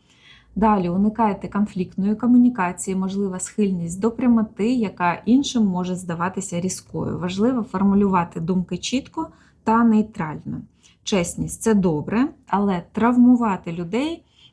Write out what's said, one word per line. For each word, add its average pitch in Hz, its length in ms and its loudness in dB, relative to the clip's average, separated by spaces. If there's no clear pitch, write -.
Далі 196 320 2
уникайте 202 600 0
конфліктної 202 680 -2
комунікації, 233 840 2
можлива 190 440 -4
схильність 185 600 -2
до 220 100 2
прямоти, 233 640 0
яка 185 540 -2
іншим 247 400 2
може 180 300 -2
здаватися 175 640 -4
різкою. - 580 -6
Важливо 202 440 -2
формулювати 190 760 0
думки 180 380 -2
чітко 277 500 -6
та 226 200 4
нейтрально. 208 760 -2
Чесність — 170 600 -4
це 226 120 2
добре, 190 540 0
але 196 360 0
травмувати 233 800 4
людей 220 500 -4